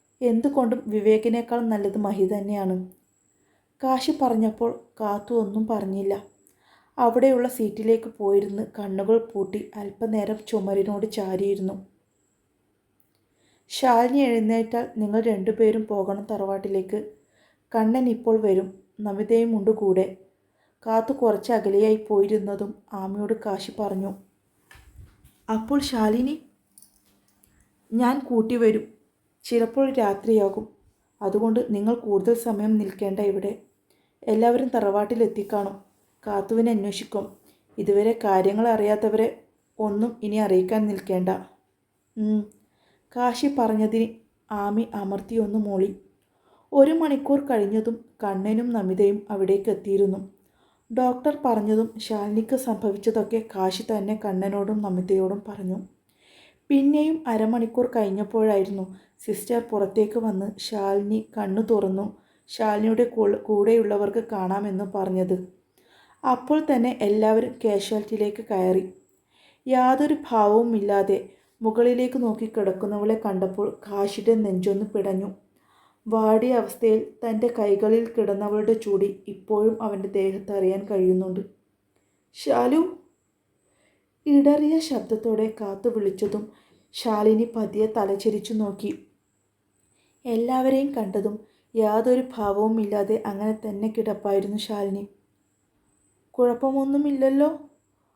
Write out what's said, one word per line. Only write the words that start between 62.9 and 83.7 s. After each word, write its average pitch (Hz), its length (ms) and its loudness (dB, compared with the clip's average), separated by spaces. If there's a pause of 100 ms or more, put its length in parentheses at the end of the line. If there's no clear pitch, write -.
കൂൾ-, 214 380 0
കൂടെയുള്ളവർക്ക് 208 840 2
കാണാമെന്ന് 196 640 -4
പറഞ്ഞത്. 185 460 -2 (880)
അപ്പോൾ 269 360 0
തന്നെ 254 300 2 (100)
എല്ലാവരും 214 540 2
കാഷ്വാലിറ്റിയിലേക്ക് 208 880 -2
കയറി. 185 420 2 (840)
യാതൊരു 262 540 4
ഭാവവുമില്ലാതെ 208 1000 2 (400)
മുകളിലേക്ക് 240 600 2
നോക്കി 220 260 -2
കിടക്കുന്നവളെ 208 720 -2
കണ്ടപ്പോൾ 190 500 -4 (120)
കാശിയുടെ 202 560 0
നെഞ്ചൊന്ന് 196 500 0
പിടഞ്ഞു. 196 440 -4 (760)
വാടിയ 220 480 2
അവസ്ഥയിൽ 220 460 2 (160)
തൻ്റെ 226 320 -2
കൈകളിൽ 220 580 2
കിടന്നവളുടെ 214 680 0
ചൂടി 202 340 0 (200)
ഇപ്പോഴും 214 540 0
അവൻ്റെ 196 260 -6
ദേഹത്ത് 196 440 -4
അറിയാൻ 190 300 0
കഴിയുന്നുണ്ട്. 185 600 0 (960)
"ശാലു!" 254 440 2 (1500)